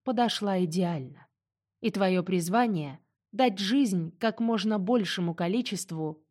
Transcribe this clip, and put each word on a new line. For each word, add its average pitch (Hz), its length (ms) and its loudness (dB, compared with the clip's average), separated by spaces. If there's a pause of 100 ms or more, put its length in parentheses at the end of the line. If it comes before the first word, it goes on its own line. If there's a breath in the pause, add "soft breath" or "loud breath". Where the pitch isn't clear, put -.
подошла 208 580 0
идеально. 160 640 -4 (540)
И 220 100 0
твое 185 320 2
призвание — 180 760 0 (320)
дать 208 260 2
жизнь 196 580 0
как 220 220 -2
можно 214 400 0
большему 185 560 0
количеству 175 960 -4